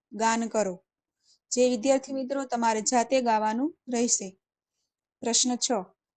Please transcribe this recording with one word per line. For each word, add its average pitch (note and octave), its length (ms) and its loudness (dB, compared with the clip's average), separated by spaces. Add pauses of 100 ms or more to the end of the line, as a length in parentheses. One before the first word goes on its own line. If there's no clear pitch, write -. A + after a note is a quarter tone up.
(120)
ગાન A3+ 360 0
કરો. F#3+ 360 -2 (680)
જે B3 160 6
વિદ્યાર્થી C4+ 440 0
મિત્રો C4+ 320 -4
તમારે A#3 360 0
જાતે B3 420 2
ગાવાનું A3+ 540 0 (160)
રહેશે. A#3 460 -2 (840)
પ્રશ્ન A#3+ 360 0
છ, - 140 -4 (460)